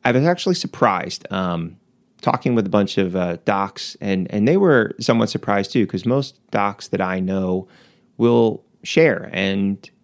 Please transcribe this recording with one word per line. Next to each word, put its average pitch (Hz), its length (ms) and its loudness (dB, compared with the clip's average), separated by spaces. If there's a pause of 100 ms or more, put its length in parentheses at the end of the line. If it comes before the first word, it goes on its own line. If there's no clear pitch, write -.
I 123 80 2
was 131 140 4
actually 180 300 0
surprised, 101 760 -2
um, 87 460 -4 (420)
talking 120 360 0
with 110 100 2
a 92 40 -4
bunch 101 280 2
of, 92 180 -2
uh, 90 300 -2
docs, 98 560 -4
and, 95 300 -2
and 107 180 2
they 180 80 4
were 147 420 4
somewhat 113 300 2
surprised 101 420 -2
too, 107 160 2
'cause 92 180 -8
most 131 320 -2 (140)
docs 101 380 -2
that 98 100 -4
I 92 220 -2
know 92 480 -2 (480)
will 117 480 2 (180)
share - 480 2
and 98 580 -2 (140)